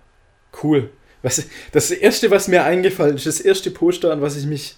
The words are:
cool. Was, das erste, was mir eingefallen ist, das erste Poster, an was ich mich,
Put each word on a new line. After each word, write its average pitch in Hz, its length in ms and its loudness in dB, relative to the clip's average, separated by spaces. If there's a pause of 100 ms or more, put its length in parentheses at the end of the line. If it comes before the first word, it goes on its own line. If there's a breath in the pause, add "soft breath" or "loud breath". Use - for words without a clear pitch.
(600)
cool. 147 280 2 (320 soft breath)
Was, - 200 -4 (300 loud breath)
das - 200 0
erste, 202 400 2
was 196 180 2
mir 175 160 4
eingefallen 180 500 0
ist, 131 100 -10
das 151 140 -4
erste 190 320 0
Poster, 175 400 0
an 151 100 -4
was 143 140 -2
ich 143 100 -6
mich, 147 320 -8